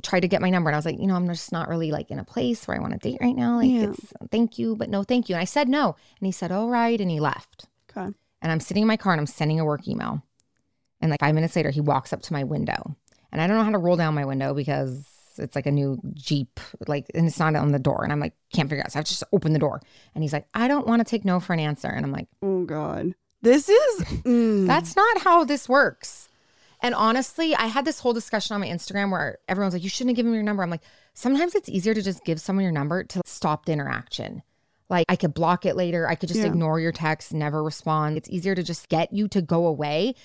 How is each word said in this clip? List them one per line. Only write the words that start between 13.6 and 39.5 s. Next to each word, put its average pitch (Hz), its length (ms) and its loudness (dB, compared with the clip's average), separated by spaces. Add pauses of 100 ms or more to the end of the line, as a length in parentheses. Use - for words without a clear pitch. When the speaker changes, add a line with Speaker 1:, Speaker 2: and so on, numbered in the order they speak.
Speaker 1:
how 214 80 0
to 208 80 0
roll 175 160 4
down 160 180 2
my 143 120 0
window 135 280 -2
because 139 540 -2 (320)
it's, - 160 -10
like, 135 100 -4
a 143 60 2
new 139 280 0 (140)
Jeep, 139 460 -4 (280)
like, 147 280 -4
and 165 100 4
it's 156 140 -2
not 156 160 2
on 147 160 2
the 143 80 2
door. 135 240 0
And 147 100 -2
I'm 147 60 0
like, 151 140 -4 (200)
can't 147 160 0
figure 143 140 -2
it - 20 -6
out. - 60 -8
So - 60 -6
I - 20 0
have 156 60 -4
to - 60 -4
just - 120 -6 (100)
open 160 200 2
the 151 60 4
door. 147 220 0 (320)
And 160 100 -4
he's 147 100 -2
like, 147 200 -4
"I 233 140 2
don't 285 180 2
wanna 233 180 4
take 214 220 -2
no 180 140 4
for 175 140 -2
an 165 60 2
answer." 151 280 -2
And - 180 -4
I'm 139 60 -4
like, 139 160 -6 (160)
Speaker 2:
Oh, 190 200 0
God. 160 520 -4 (280)
This 262 260 6
is, 466 300 6 (220)
mm. 226 460 4
Speaker 1:
That's 175 280 2
not 427 260 4
how 349 220 6
this 285 240 -2
works. - 600 0 (500)
And 240 140 0
honestly, 262 640 2
I 226 100 2
had 247 200 0
this 311 140 -2
whole 240 140 0
discussion 220 400 -4
on 202 80 -2
my 180 60 -2
Instagram 196 440 -4
where 151 360 -4
everyone's 190 260 0
like, 175 80 -4
"You 190 80 -6
shouldn't 254 220 0
have 240 60 0
given 233 140 2
me 226 60 2
your 214 60 0
number." 208 180 0
I'm 175 80 -2
like, 170 140 -6 (320)
"Sometimes 285 400 0
it's 392 120 -2
easier 196 280 0
to 214 80 -2
just 185 200 -4
give 160 160 -2
someone 190 220 0
your 185 100 2
number 151 320 -2
to - 220 -6
stop - 400 -2
the 165 60 0
interaction." 135 720 -6 (460)
Like, 175 180 2
I 180 80 4
could 170 180 0
block 170 320 0
it 180 120 0
later. 175 320 0
I 165 60 0
could - 120 -6
just 220 140 -2
Speaker 2:
Yeah. 208 60 0
Speaker 1:
ignore 160 340 0
your 165 100 0
text, 156 420 -4
never 151 300 -2
respond. 156 540 -2
It's - 120 -8
easier 185 260 -2
to 180 60 0
just 165 280 -8
get 165 240 0
you 202 160 0
to 196 120 2
go 165 240 2